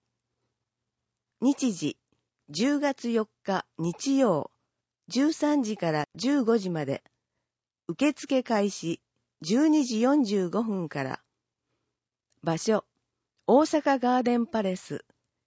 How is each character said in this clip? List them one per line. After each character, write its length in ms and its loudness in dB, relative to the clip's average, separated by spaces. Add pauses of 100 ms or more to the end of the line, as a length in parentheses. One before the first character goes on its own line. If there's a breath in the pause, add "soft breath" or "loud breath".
(1400)
日 320 0
時、 240 -6 (520)
十 300 0
月 300 -4
四 180 -2 (160)
日 220 -4 (120)
日 400 -2
曜、 340 2 (560)
十 240 0
三 320 0
時 140 -4
か 140 -2
ら 240 -2
十 280 0
五 140 2
時 120 -4
ま 160 -4
で。 180 -4 (840)
受 260 0
付 280 -2
開 300 0
始、 300 -6 (400)
十 260 2
二 180 4
時 160 -2
四 220 4
十 260 0
五 140 -2
分 260 -4
か 140 -6
ら。 180 -8 (1200)
場 140 -2
所、 280 0 (600)
大 160 6
阪 380 2
ガ 220 2
ー 20 0
デ 140 0
ン 100 0
パ 160 -4
レ 120 -2
ス、 300 -10 (420)